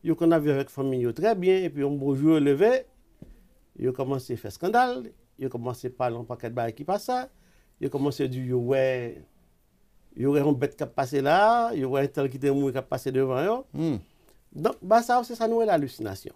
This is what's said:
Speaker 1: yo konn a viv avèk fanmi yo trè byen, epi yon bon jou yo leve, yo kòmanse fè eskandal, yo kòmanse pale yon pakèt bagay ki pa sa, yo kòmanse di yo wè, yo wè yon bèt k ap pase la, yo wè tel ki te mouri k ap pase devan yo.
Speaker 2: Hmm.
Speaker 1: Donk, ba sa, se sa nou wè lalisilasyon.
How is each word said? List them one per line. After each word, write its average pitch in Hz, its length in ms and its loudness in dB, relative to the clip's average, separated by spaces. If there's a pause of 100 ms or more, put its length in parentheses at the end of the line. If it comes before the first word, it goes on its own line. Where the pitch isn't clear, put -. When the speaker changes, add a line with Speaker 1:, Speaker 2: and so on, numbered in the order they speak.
Speaker 1:
yo 165 160 0
konn 170 160 6
a 160 80 2
viv 147 140 2
avèk 135 160 -4
fanmi 131 320 -2
yo 117 100 0
trè 196 240 2
byen, 185 300 4
epi 143 160 -2
yon 143 160 0
bon 135 160 0
jou 156 180 6
yo 147 80 4
leve, 147 300 4 (1040)
yo 127 160 -2
kòmanse 131 440 -4
fè 104 120 -12
eskandal, 247 520 0 (360)
yo 131 120 -6
kòmanse 123 440 -8
pale 120 240 -2
yon 120 80 -12
pakèt 120 280 -10
bagay 117 200 -4
ki 143 120 -14
pa 196 120 -2
sa, 254 240 -4 (560)
yo - 140 -4
kòmanse 139 340 -2
di 127 240 -6
yo 127 80 2 (140)
wè, 135 100 2 (1400)
yo 139 160 2
wè 143 80 4
yon 143 160 2
bèt 139 160 -2
k - 80 -6
ap 127 160 -8
pase 135 240 -2
la, 220 560 4
yo 131 160 -2
wè 139 160 2
tel 139 180 -2
ki 131 140 -10
te 139 80 4
mouri 139 240 0
k 131 80 -4
ap - 80 -8
pase 131 240 -4
devan 131 320 0
yo. 226 100 0 (140)
Speaker 2:
Hmm. 147 260 -2 (540)
Speaker 1:
Donk, - 320 -4
ba 214 220 4
sa, 247 180 2
se 233 160 -12
sa 226 80 0
nou 226 160 2
wè 214 60 0
lalisilasyon. 120 680 -4